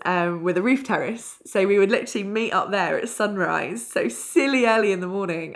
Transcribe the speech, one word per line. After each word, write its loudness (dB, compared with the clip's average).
um, 0
with 2
a 2
roof 4
terrace, -4
so 2
we 4
would 6
literally -2
meet -2
up 0
there 0
at -4
sunrise, -2
so -2
silly 2
early 4
in 0
the -6
morning, -4